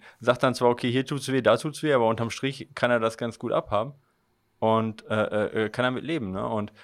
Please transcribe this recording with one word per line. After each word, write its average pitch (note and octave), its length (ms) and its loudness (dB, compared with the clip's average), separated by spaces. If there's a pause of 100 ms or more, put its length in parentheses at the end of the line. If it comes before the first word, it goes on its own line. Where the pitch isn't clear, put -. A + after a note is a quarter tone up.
(200)
sagt A#2+ 240 2
dann B2+ 120 2
zwar, B2 160 4
„Okay, A#2+ 200 0
hier C3 140 0
tut's C#3 260 -6
weh, C3+ 100 2
da A2+ 160 6
tut's - 260 -6
weh“, D3+ 100 2
aber A#2+ 140 4
unterm A2+ 240 0
Strich - 440 -6
kann B2 160 2
er A#2+ 80 4
das A2+ 180 0
ganz A2+ 220 -6
gut A#2 120 -4
abhaben. B2 420 -2 (680)
Und, A2 480 0
äh, G#2+ 140 0
äh, G#2+ 420 0
äh, G#2 40 -4
kann B2 140 -2
damit B2+ 200 -2
leben, C3+ 280 -6
ne? G2+ 140 -6
Und G#2+ 280 -4 (100)